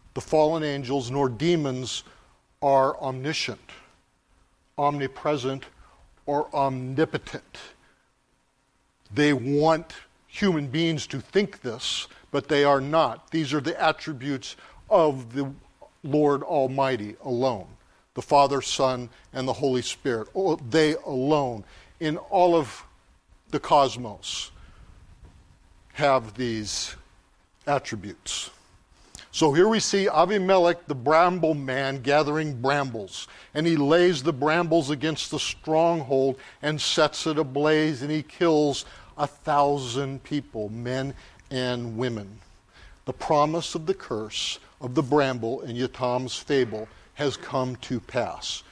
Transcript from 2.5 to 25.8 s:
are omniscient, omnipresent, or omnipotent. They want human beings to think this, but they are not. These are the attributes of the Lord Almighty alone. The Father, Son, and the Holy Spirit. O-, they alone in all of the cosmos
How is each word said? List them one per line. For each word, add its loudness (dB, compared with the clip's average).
are 4
omniscient, -6
omnipresent, -2
or -2
omnipotent. -4
They 4
want 2
human 0
beings -2
to -8
think -2
this, -6
but -2
they 4
are 6
not. 0
These -2
are 0
the -4
attributes -4
of 2
the -4
Lord 2
Almighty 0
alone. 0
The -8
Father, 4
Son, -2
and -6
the -2
Holy 0
Spirit. -4
O-, 0
they 2
alone -2
in -2
all 4
of -2
the -2
cosmos 0